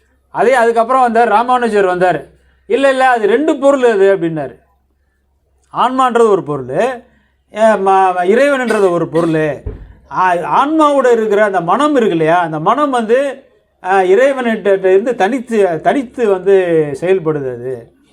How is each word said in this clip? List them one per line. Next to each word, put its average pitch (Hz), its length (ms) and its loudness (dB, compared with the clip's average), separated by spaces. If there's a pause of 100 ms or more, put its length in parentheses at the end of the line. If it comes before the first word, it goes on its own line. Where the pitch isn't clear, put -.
(300)
அதே 202 240 0
அதுக்கப்புறம் 233 480 2
வந்தார், 233 260 2
ராமானுஜர் 220 580 0
வந்தார், 180 400 0 (420)
"இல்ல, 269 220 0
இல்ல, 262 200 2
அது 233 180 0
ரெண்டு 277 280 0
பொருள் 277 280 2
அது" 196 340 2
அப்படின்னாரு. 156 380 -6 (1160)
ஆன்மான்றது 240 540 2
ஒரு 190 160 0
பொருள், 139 220 -8
அஹ், 214 1200 -4
ம-, 190 380 2
இறைவன்ன்றது 226 680 2
ஒரு 170 180 -2
பொருள். 156 560 -2 (480)
ஆ, 180 220 0
ஆன்மாவோட 262 800 2
இருக்கிற 214 320 0
அந்த 190 180 0
மனம் 226 300 0
இருக்கு 240 180 2
இல்லையா, 165 300 0
அந்த 160 200 -4
மனம் 247 300 0
வந்து, 254 540 -4 (400)
அஹ், 190 200 0
இறைவன்கிட்ட 220 760 0
இருந்து 185 380 0
தனித்து, 214 680 -2
தனித்து 233 480 -2
வந்து 190 260 2 (460)
செயல்படுது 156 520 -2
அது. 120 400 -12 (180)